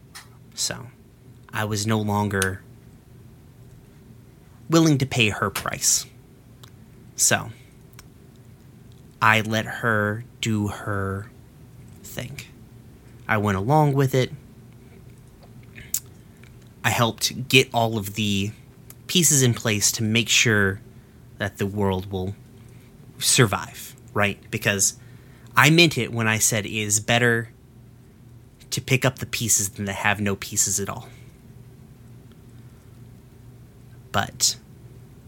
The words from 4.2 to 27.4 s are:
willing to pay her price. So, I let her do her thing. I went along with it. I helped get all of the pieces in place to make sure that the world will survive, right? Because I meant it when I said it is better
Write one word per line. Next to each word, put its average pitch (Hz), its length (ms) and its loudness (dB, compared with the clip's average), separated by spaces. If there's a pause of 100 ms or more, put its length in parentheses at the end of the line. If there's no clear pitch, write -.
willing 160 280 6
to 135 80 0
pay 113 240 2
her 98 200 -2
price. - 560 -2 (1080)
So, 104 340 0 (1700)
I 110 200 4
let 110 240 -2
her 110 600 -2 (160)
do 107 280 -2
her 98 600 -6 (720)
thing. - 360 -12 (880)
I 110 120 0
went 104 200 0
along 143 360 2
with 135 200 0
it. 127 160 2 (2500)
I 113 60 2
helped 117 580 -2
get 131 240 6
all 117 240 2
of 101 180 -6
the 101 380 -2 (540)
pieces 151 360 4
in 120 120 4
place 107 380 0
to - 100 -6
make 110 260 0
sure 101 520 2 (580)
that 101 200 -6
the 104 80 -2
world 98 460 -2
will 95 220 -6 (840)
survive, - 760 0 (160)
right? 101 260 0 (120)
Because - 480 -2 (580)
I 131 140 8
meant 165 280 6
it 113 140 -4
when 117 160 -2
I 110 100 0
said 104 280 -2
it 71 100 -8
is 107 240 -2
better 117 500 2 (1200)